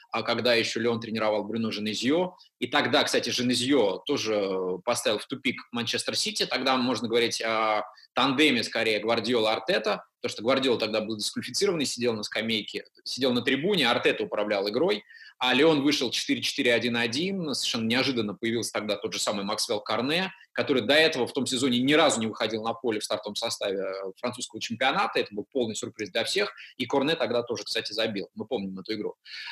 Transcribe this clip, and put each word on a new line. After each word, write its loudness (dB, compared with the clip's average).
а, -2
когда 2
еще 0
Лион 2
тренировал 0
Брюно -2
Женезио. 0
И -4
тогда, 2
кстати, 0
Женезио 2
тоже 0
поставил 0
в -12
тупик -4
Манчестер -4
Сити. -2
Тогда 0
можно 0
говорить 2
о 2
тандеме, 4
скорее, 0
Гвардиола-Артета, 0
потому -4
что -10
Гвардиола 2
тогда -2
был -4
дисквалифицирован -2
и 0
сидел 0
на -6
скамейке, -4
сидел 0
на 2
трибуне, 2
Артета 2
управлял 0
игрой. 0
А 2
Лион 6
вышел 2
четыре -2
четыре 2
один 2
один, -2
совершенно -2
неожиданно 0
появился -4
тогда -2
тот -6
же -4
самый -2
Максвелл -2
Корне, -2
который 0
до 2
этого 4
в -8
том -2
сезоне 0
ни 2
разу 6
не 0
выходил -2
на -2
поле -2
в -6
стартовом -4
составе, -2
э, -6
французского -8
чемпионата. 0
Это 0
был -6
полный -2
сюрприз -8
для 0
всех. -2
И -4
Корне 2
тогда 0
тоже, -4
кстати, -4
забил. -2
Мы -8
помним -4
эту -6
игру. -6